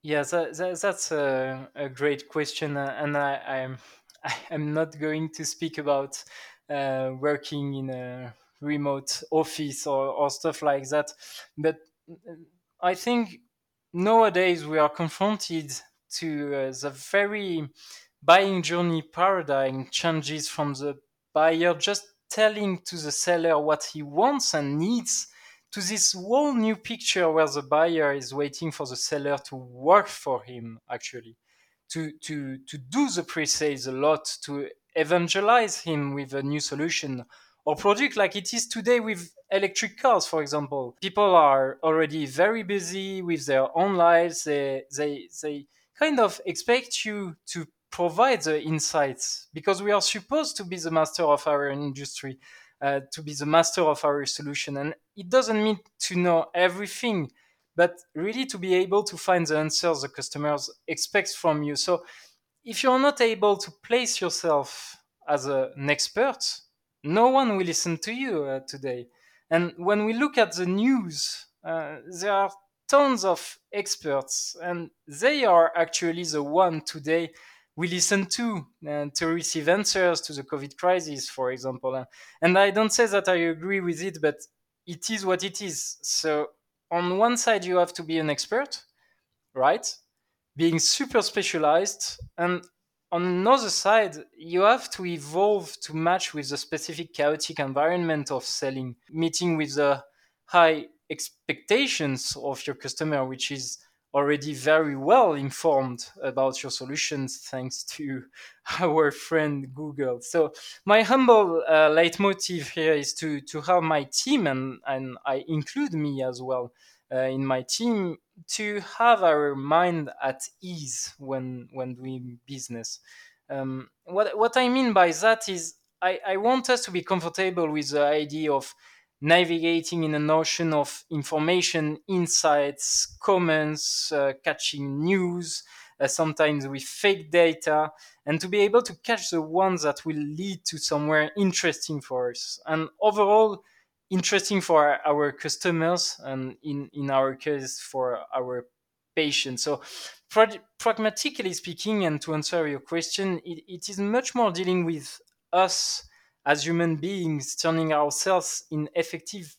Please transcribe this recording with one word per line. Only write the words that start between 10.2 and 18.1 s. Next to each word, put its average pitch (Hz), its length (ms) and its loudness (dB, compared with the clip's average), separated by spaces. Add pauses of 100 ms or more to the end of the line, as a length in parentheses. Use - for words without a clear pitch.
stuff - 320 -4
like 139 260 0
that, 147 240 -2 (460)
but, 156 180 0 (340)
uh, 170 220 -20 (480)
I 180 140 2
think 233 460 -4 (520)
nowadays 185 760 4
we 156 120 0
are 151 100 6
confronted 165 840 -2 (380)
to, 147 440 -4
uh, 135 260 -2
the 143 100 -4
very 190 800 -2 (540)